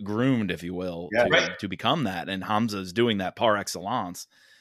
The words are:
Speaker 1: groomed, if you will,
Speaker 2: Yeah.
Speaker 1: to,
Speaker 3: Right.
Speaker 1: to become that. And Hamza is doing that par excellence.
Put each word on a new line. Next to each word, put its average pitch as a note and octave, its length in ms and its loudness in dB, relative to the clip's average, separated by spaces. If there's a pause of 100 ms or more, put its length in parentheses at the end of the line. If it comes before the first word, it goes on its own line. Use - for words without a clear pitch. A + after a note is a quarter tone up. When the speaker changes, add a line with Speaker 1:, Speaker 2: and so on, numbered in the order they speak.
Speaker 1:
groomed, A2 480 2
if E2+ 120 -4
you F2 120 -6
will, F2+ 380 -6
Speaker 2:
Yeah. A#2 120 6
Speaker 1:
to, - 60 2
Speaker 3:
Right. F3+ 280 2
Speaker 1:
to G3+ 100 -6
become C3+ 360 0
that. F2 260 -4
And F#2+ 140 -4
Hamza G#2+ 340 0
is F#2 160 -8
doing A2+ 240 4
that F2+ 180 -4
par G#2+ 220 4
excellence. F#2+ 680 -6 (340)